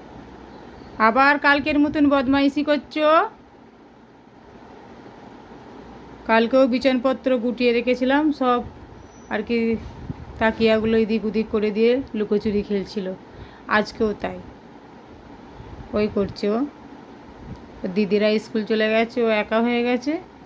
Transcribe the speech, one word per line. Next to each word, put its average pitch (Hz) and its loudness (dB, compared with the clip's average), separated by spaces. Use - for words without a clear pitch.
আবার 247 6
কালকের 285 2
মতন 294 2
বদমাইশি 277 2
করছো। 302 0
কালকেও 233 4
বিছানপত্র 262 0
গুটিয়ে 240 0
রেখেছিলাম, 254 2
সব 247 0
আর 214 -4
কি 233 -2
তাকিয়াগুলো 220 2
এদিক 220 0
ওদিক 220 -2
করে 214 0
দিয়ে 226 4
লুকোচুরি 208 0
খেলছিল, 196 -4
আজকেও 214 0
তাই, 185 -8
ওই 214 0
করছে 202 -4
ও। 220 0
ওর 214 -6
দিদিরা 208 2
স্কুল 220 -4
চলে 220 2
গেছে, 226 0
ও 226 2
একা 214 -2
হয়ে 240 0
গেছে, 247 0